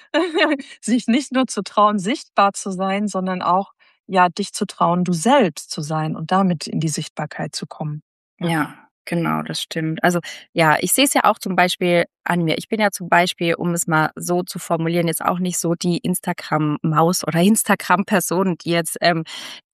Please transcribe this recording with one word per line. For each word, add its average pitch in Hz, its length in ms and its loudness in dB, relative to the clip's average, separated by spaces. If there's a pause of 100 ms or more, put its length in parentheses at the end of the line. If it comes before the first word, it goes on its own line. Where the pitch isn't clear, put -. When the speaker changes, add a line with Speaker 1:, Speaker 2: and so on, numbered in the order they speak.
(140)
Speaker 1:
<laughs> 311 420 2 (240)
sich 226 260 0
nicht 254 260 2
nur 262 140 2
zu - 160 -4
trauen, 208 360 4
sichtbar 202 560 0
zu - 160 -8
sein, 190 380 -2
sondern 185 340 -4
auch, 185 300 2 (340)
ja, 180 220 4
dich 196 240 -6
zu - 140 -4
trauen, 175 380 0
du 180 80 0
selbst 208 580 2
zu 165 120 -8
sein 156 340 -4
und 160 140 -8
damit 185 360 2
in - 140 -4
die 160 80 0
Sichtbarkeit 156 680 -8
zu - 120 -10
kommen. 151 360 -8 (360)
Ja. 175 120 -2
Speaker 2:
Ja, 151 240 -2 (300)
genau, 156 380 -2
das 156 200 -8
stimmt. 160 400 -4
Also, 175 180 2 (320)
ja, 160 280 4
ich - 120 -2
seh's 277 220 2
ja 269 100 2
auch 214 140 4
zum 185 180 -6
Beispiel 180 480 2 (200)
an 175 180 0
mir. 160 160 0
Ich - 100 -10
bin 220 120 -2
ja 208 100 2
zum 175 180 -10
Beispiel, 175 460 2
um 175 200 -2
es 170 120 -4
mal 156 300 2
so 175 260 -2
zu 180 160 -12
formulieren, 170 480 0
jetzt 160 180 -4
auch 180 140 0
nicht 180 200 -2
so 170 160 0
die 175 240 0
Instagram-Maus 160 1300 0
oder 170 140 0
Instagram-Person, 185 1200 2
die 160 120 -6
jetzt, 165 300 -2
ähm, 165 240 2 (500)